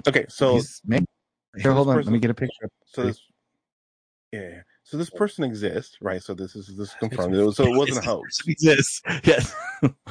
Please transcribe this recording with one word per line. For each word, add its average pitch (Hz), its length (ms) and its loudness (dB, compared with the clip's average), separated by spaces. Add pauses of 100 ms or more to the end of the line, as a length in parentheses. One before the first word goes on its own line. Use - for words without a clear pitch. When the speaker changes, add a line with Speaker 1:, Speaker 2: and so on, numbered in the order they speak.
Speaker 1:
Okay, 135 200 0
so 131 260 2
Speaker 2:
He's - 320 -2
man. 131 180 2 (520)
Speaker 1:
so 98 60 -12
Speaker 2:
Here, 135 100 4
hold 135 160 4
Speaker 1:
this - 20 4
Speaker 2:
on. 127 80 4
Speaker 1:
person, 104 140 0
Speaker 2:
Let 117 40 4
me 113 40 0
get 117 100 2
a 117 40 -2
picture. 117 360 -8 (160)
Speaker 1:
so - 180 -8
this, 120 160 -4 (1120)
yeah, 107 80 -12
yeah. 87 200 -16 (220)
So - 140 -12
this 165 140 -6
person - 340 -2
exists, 104 560 -6
right? 92 220 -6
So - 100 -10
this 92 240 -10
is, 98 120 -16
this 98 60 -20
is 95 40 -12
Speaker 3:
This 101 160 -12 (160)
Speaker 1:
confirmed. 92 240 -4
Speaker 3:
person 104 180 4
Speaker 1:
So 135 120 2
it 123 120 4
wasn't 135 220 2
a - 20 -4
Speaker 2:
This - 60 -6
Speaker 1:
hoax. 104 320 -4
Speaker 2:
person 156 140 -4
exists. 147 500 2 (220)
Yes. - 300 4 (280)
<laughs> 131 100 2 (180)